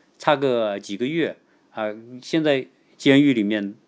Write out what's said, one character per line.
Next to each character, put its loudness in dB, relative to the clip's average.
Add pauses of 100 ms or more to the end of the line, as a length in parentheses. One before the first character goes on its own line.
(180)
差 2
个 0
几 -10
个 -4
月 -4 (340)
啊。 -6 (300)
现 -2
在 0 (280)
监 6
狱 4
里 2
面 -4 (140)